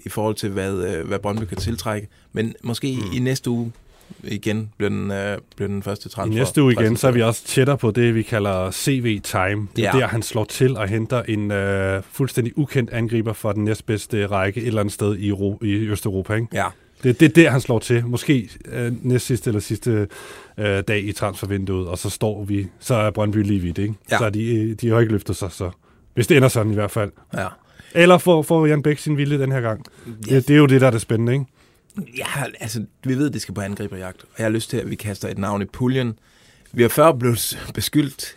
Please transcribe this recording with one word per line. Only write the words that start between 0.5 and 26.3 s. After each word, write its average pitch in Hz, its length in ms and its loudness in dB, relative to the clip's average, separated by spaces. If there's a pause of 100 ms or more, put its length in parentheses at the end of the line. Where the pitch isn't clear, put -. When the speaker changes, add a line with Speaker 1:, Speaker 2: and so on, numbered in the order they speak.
Speaker 1:
øh, 92 340 -4
hvad 98 120 -4
Brøndby 104 260 -4
kan 87 120 -8
tiltrække. 107 500 -4 (260)
Men 113 200 -2 (100)
måske 127 380 -4
Speaker 2:
Mm. 101 160 -6
Speaker 1:
i - 20 0
næste 127 300 -2
uge 117 220 -2 (520)
igen 107 540 -4
bliver 104 120 0
den, 98 220 -4
øh, 98 260 -4 (180)
bliver 101 140 -4
den 101 140 -6
første 101 260 -8
transfer 107 260 -2
Speaker 2:
I 113 40 2
næste 135 240 2
uge 127 100 6
igen, 113 120 2
Speaker 1:
faktisk 113 160 2
Speaker 2:
så 139 60 4
er 131 40 4
vi 120 100 4
også 113 240 0
tættere 135 320 2
på 117 140 0
det, 120 240 4
vi 113 80 2
kalder 98 480 -2
C 135 320 -2
V-time. 101 720 -2
Det 110 100 0
er 98 80 0
Speaker 1:
Ja. 131 60 4
Speaker 2:
der, 120 80 2
han 107 140 -2
slår 107 220 -2
til 127 340 2
og 101 100 -2
henter 113 360 -2
en, 104 280 -2
øh, 98 600 0
fuldstændig 123 460 -2
ukendt 131 320 0
angriber 113 440 -2
fra 104 200 -4
den 104 100 -2
næstbedste 107 640 -2
række 101 340 0
et 113 60 -6
eller 110 140 0
andet 101 120 -2
sted 104 240 0
i 101 140 -2
Ro-, 98 340 -2
i 101 80 0 (140)
Østeuropa, 101 460 -4
ikke? 113 200 -2
Speaker 1:
Ja. 101 120 -2 (380)
Speaker 2:
Det, 123 160 4
det 165 60 8
er 156 40 8
der, 160 200 8
han 120 120 2
slår 117 180 0
til. 120 260 0
Måske, 120 440 0 (160)
øh, 120 260 -6 (140)
næst 123 200 2
sidste 127 240 -2
eller 104 120 0
sidste, 107 460 0 (500)
øh, 101 300 0
dag 104 160 0
i 101 80 -4
transfervinduet, 95 760 -4
og 87 100 -6
så 104 120 -6
står 104 360 -4
vi, 101 220 -2 (120)
så - 160 -2
er 107 160 2
Brøndby 104 320 0
lige 101 160 2
vidt, 87 180 -4
ikke? 104 160 -2 (180)
Speaker 1:
Ja. 113 60 4
Speaker 2:
Så 113 80 2
er 107 40 0
de, 113 260 -2
øh, 110 260 -2
de 120 80 0
har 113 100 4
ikke 113 120 4
løftet 98 240 -2
sig, 92 160 -8
så 90 200 -8 (420)
hvis 123 140 0
det 160 100 6